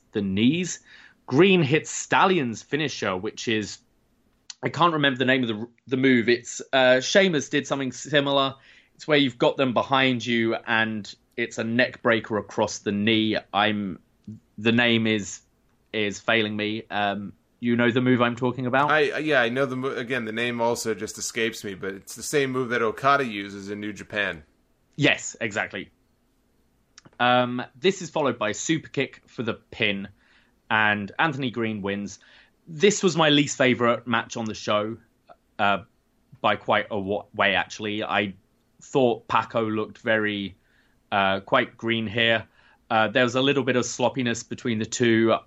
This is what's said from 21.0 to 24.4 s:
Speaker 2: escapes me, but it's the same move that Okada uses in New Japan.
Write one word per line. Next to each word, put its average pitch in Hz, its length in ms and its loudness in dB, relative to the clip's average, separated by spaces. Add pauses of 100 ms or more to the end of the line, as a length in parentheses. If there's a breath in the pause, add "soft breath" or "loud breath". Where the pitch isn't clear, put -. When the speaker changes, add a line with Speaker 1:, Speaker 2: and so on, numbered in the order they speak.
Speaker 2:
escapes - 460 -6
me, 101 120 -8
but 95 180 -8
it's 98 220 -16
the 113 80 -16
same 135 280 0
move 127 180 -4
that 120 120 0
Okada 135 440 2
uses 101 440 -8
in 104 100 -8
New 104 140 -8
Japan. 95 500 -6 (520)